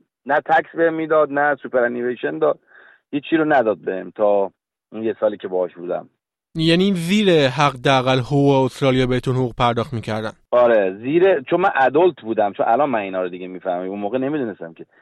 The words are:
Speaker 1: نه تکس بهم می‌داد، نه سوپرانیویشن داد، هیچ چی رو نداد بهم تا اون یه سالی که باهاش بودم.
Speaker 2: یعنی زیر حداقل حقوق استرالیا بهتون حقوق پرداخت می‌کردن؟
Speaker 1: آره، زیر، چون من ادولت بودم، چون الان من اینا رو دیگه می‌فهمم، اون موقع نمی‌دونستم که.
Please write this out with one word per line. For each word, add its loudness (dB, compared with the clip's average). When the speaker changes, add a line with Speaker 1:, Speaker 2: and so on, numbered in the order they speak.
Speaker 1:
نه 0
تکس 0
بهم 2
می‌داد، 0
نه 0
سوپرانیویشن -2
داد، 0
هیچ -4
چی 2
رو 2
نداد 2
بهم -8
تا 2
اون -10
یه -2
سالی 2
که -10
باهاش -2
بودم. -8
Speaker 2:
یعنی 2
زیر 2
حداقل 2
حقوق 2
استرالیا 0
بهتون -2
حقوق -4
پرداخت 0
می‌کردن؟ -6
Speaker 1:
آره، 4
زیر، 2
چون -2
من 2
ادولت 2
بودم، -2
چون -2
الان 2
من -2
اینا -4
رو -4
دیگه -12
می‌فهمم، -6
اون -8
موقع -4
نمی‌دونستم -6
که. -20